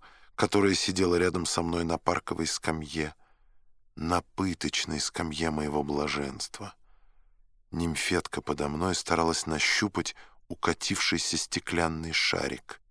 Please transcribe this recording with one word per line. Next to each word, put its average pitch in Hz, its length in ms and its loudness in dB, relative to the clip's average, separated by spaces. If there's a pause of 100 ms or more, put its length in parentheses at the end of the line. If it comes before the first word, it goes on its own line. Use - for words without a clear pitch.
(340)
которая 101 400 4
сидела 90 420 2
рядом 87 300 2
со - 160 0
мной 85 220 0
на 82 140 0
парковой 82 480 -2
скамье, 78 680 -4 (800)
на 87 280 0 (120)
пыточной 82 680 -2
скамье 80 500 -2
моего 76 340 0
блаженства. 71 920 -4 (960)
Нимфетка 85 720 0
подо 73 260 -2
мной 85 260 0
старалась 82 520 2
нащупать 80 680 0 (320)
укатившийся - 880 0
стеклянный 82 760 -2
шарик - 680 -2 (100)